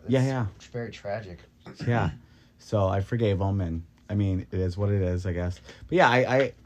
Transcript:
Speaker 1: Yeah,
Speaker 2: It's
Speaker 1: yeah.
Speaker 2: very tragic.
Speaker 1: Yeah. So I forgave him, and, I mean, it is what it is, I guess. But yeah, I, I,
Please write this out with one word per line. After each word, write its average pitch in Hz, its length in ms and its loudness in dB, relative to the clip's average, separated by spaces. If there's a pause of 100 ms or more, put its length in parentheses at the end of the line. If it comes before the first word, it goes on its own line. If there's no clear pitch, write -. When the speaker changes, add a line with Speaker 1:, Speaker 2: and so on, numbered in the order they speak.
Speaker 1:
Yeah, 127 140 2
Speaker 2:
It's 131 60 2
Speaker 1:
yeah. 131 180 -2 (260)
Speaker 2:
very 117 200 -8
tragic. 101 480 -10 (460)
Speaker 1:
Yeah. 110 260 0 (480)
So 98 280 0
I 98 140 0
forgave 104 380 0
him, 98 220 0
and, 82 220 -4 (260)
I 98 60 -2
mean, 95 360 0
it 92 80 -4
is 92 180 -2
what 101 120 0
it 101 120 2
is, 90 240 0
I 92 80 -2
guess. 87 260 -4 (280)
But 160 100 -2
yeah, 160 120 8
I, 123 80 4 (200)
I, 135 160 2 (120)